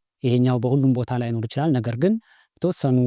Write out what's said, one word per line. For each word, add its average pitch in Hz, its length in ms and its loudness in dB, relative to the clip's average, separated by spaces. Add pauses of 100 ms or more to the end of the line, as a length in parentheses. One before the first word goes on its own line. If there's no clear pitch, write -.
(240)
ይሄኛው 127 340 2
በሁሉም 131 340 2
ቦታ 123 240 -4
ላይኖር 117 280 -4
ይችላል፣ 147 280 -4
ነገር 120 240 -2
ግን 185 180 2 (360)
የተወሰኑ 143 460 -2 (100)